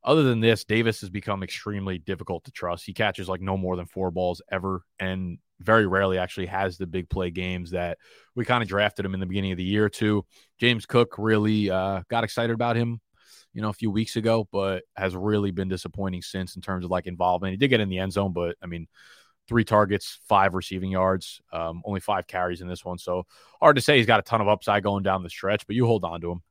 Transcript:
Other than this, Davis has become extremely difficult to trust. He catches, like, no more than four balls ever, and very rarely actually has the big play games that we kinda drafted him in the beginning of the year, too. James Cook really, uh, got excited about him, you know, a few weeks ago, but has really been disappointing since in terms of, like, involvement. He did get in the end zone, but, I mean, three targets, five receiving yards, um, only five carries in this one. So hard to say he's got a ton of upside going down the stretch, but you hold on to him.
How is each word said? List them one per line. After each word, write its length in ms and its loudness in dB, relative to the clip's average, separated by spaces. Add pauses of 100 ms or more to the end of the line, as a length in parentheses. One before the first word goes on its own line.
Other 220 6
than 160 4
this, 260 4
Davis 340 2
has 80 -12
become 340 -4
extremely 540 -6
difficult 480 -6
to 60 -20
trust. 340 -6
He 80 -12
catches, 380 -2
like, 100 -4
no 160 -2
more 200 -2
than 100 -6
four 240 -4
balls 320 -2 (100)
ever, 320 -4 (160)
and 380 -6 (220)
very 260 6
rarely 320 2
actually 280 -4
has 300 -4
the 100 -8
big 220 -6
play 220 -2
games 400 -6
that 260 -4 (380)
we 100 -2
kinda 220 0
drafted 400 2
him 80 -2
in 60 -4
the 60 -4
beginning 260 -2
of 40 -4
the 80 -4
year, 240 2
too. 380 0 (320)
James 260 2
Cook 320 2
really, 540 2
uh, 400 -2
got 140 0
excited 280 -2
about 240 0
him, 240 -2 (540)
you 80 -6
know, 60 -2
a 40 -4
few 180 -4
weeks 260 -2
ago, 340 0
but 320 -2 (140)
has 200 -2
really 360 0
been 160 -4
disappointing 520 -6
since 360 -8
in 40 -12
terms 240 -6
of, 60 -4
like, 160 -2
involvement. 460 0
He 40 -6
did 120 2
get 120 4
in 80 0
the 120 -4
end 120 -2
zone, 200 0
but, 280 -2
I 60 -14
mean, 220 -10 (580)
three 180 2
targets, 600 2
five 300 4
receiving 360 -4
yards, 500 0 (120)
um, 320 -6
only 160 -4
five 260 -2
carries 340 -4
in 80 -12
this 160 -10
one. 140 -8
So 280 -6 (340)
hard 160 8
to 60 2
say 140 6
he's 100 6
got 120 6
a 60 0
ton 160 0
of 80 2
upside 340 2
going 220 0
down 180 0
the 80 -12
stretch, 360 -4
but 100 -4
you 100 4
hold 180 2
on 180 -6
to 100 -6
him. 180 -10